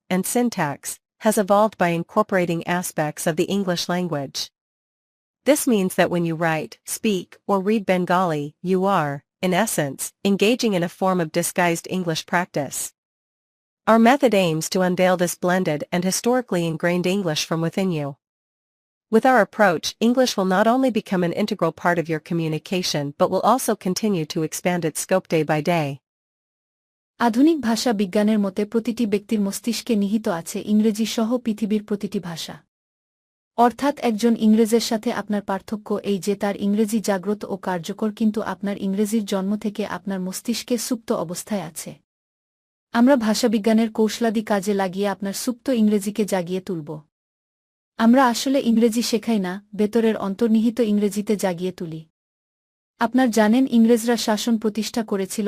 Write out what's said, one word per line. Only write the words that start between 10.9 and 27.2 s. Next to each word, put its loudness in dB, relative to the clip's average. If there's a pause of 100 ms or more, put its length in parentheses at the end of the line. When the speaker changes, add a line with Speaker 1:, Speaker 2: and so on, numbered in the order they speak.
Speaker 1:
of -4
disguised 0
English -4
practice. -4 (960)
Our 6
method 6
aims 0
to 0
unveil 2
this -2
blended 0
and -2
historically 0
ingrained 0
English -2
from -2
within -2
you. -4 (960)
With 4
our 6
approach, 2
English 2
will 0
not 2
only 2
become -2
an -2
integral -2
part -2
of -2
your -4
communication -4
but 2
will 0
also 2
continue -2
to -4
expand -4
its -4
scope 0
day 0
by 0
day. -2 (1200)